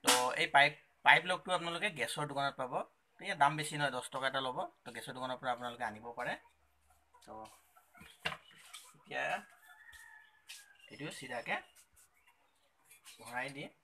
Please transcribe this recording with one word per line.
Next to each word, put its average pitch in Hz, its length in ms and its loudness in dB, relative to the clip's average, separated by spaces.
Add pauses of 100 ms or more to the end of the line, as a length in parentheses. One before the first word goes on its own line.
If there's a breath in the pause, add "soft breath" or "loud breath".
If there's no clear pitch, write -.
তো - 80 6 (200)
এই 165 140 2
পাইপ, 143 260 8 (320)
পাইপ 147 220 10
লকটো 185 260 0
আপোনালোকে 170 380 0
গেছৰ 147 360 -4
দোকানত 139 300 -2
পাব। 127 160 -6 (480)
তো - 0 -
ইয়াৰ 180 180 -4
দাম 143 160 6
বেছি 151 220 -4
নহয়, 143 160 2
দহ 123 160 -6
টকা 135 200 -2
এটা 135 120 0
ল'ব। 131 180 -2 (220)
তো - 100 -14
গেছৰ 120 240 -10
দোকানৰ 127 240 -6
পৰা 127 140 -2
আপোনালোকে 120 320 -6
আনিব 110 280 -8
পাৰে। 135 220 -4 (800)
তো 110 200 -18 (1600)
এতিয়া 139 300 -8 (1600)
এইটো - 260 -12
চিধাকৈ 139 440 -6 (1600)
ভৰাই - 340 -8
দি 143 140 -10 (200)